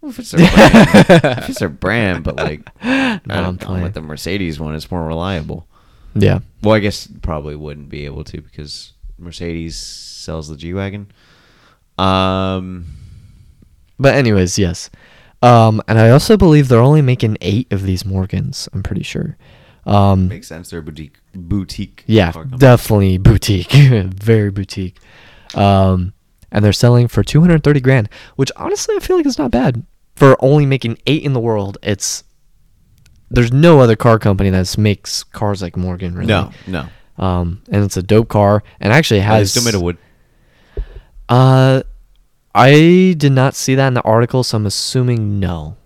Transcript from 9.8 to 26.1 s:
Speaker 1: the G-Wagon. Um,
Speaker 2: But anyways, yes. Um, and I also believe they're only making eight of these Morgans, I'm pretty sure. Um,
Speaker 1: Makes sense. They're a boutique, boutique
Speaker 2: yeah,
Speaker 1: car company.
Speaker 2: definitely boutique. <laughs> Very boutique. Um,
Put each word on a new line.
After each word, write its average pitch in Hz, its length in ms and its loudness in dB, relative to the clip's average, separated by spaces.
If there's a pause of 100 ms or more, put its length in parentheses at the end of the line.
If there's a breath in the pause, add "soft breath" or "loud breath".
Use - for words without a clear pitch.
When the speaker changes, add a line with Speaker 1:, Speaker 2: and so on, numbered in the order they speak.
Speaker 1:
the 78 80 -14
G-Wagon. 98 560 -10 (840 soft breath)
Um, 95 880 -2 (1120 soft breath)
Speaker 2:
But 131 160 4
anyways, 104 420 0
yes. 87 320 -4 (520 soft breath)
Um, 113 460 6
and 110 120 2
I 113 100 8
also 151 280 6
believe 156 320 4
they're 117 100 6
only 143 220 4
making 123 400 0
eight 101 300 -2
of 95 120 -4
these 95 220 -4
Morgans, 95 680 -6
I'm 95 100 -8
pretty - 200 -6
sure. - 340 -8 (480 soft breath)
Um, 98 420 2
Speaker 1:
Makes 90 200 -10
sense. 85 220 -18
They're 85 100 -12
a 78 40 -14
boutique, 76 340 -18 (160)
boutique 95 760 -10
Speaker 2:
yeah, 101 240 2
Speaker 1:
car 82 120 -12
company. 127 160 -12
Speaker 2:
definitely 110 580 4
boutique. 95 540 0
<laughs> - 0 -
Very 107 800 2
boutique. 95 460 -10 (580 soft breath)
Um, 95 580 2 (380)